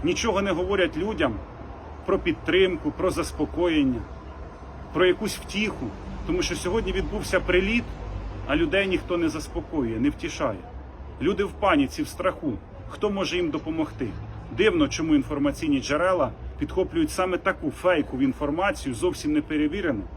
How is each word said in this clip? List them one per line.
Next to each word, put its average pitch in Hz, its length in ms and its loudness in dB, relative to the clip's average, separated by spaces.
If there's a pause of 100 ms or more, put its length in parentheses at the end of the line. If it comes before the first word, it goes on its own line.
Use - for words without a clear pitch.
нічого 190 380 2
не 196 80 0
говорять 180 460 2
людям 160 380 0 (720)
про 190 120 4
підтримку, 180 720 2
про 185 200 0
заспокоєння, 151 880 2 (920)
про 170 140 4
якусь 196 320 2
втіху. 202 480 -4 (400)
Тому 170 160 0
що 175 120 0
сьогодні 185 380 0
відбувся 190 480 0
приліт, 190 440 2 (640)
а 143 100 2
людей 170 300 4
ніхто 180 300 0
не 165 120 2
заспокоює, 120 720 -2
не 143 100 4
втішає. 139 480 -4 (640)
Люди 190 220 2
в 190 60 -4
паніці, 156 520 2
в 139 60 -2
страху. 175 440 -2 (360)
Хто - 220 -2
може 180 260 0
їм 175 140 0
допомогти? 156 580 -2 (480)
Дивно, 170 320 6
чому 160 260 2
інформаційні 143 680 2
джерела 156 500 2 (280)
підхоплюють 160 520 0
саме 185 280 0
таку 185 320 0
фейкову 147 520 2
інформацію, 147 720 0
зовсім 156 380 0
не 151 80 4
перевірену 151 600 0 (140)